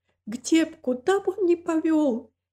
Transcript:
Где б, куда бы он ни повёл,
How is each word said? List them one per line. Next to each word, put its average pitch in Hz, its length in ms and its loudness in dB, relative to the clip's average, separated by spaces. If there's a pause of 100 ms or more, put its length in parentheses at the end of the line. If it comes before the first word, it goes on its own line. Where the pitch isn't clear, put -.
(260)
Где 311 380 0
б, 311 160 -6
куда 254 400 0
бы 381 160 -4
он 415 80 -2
ни 349 100 4
повёл, 320 800 0 (200)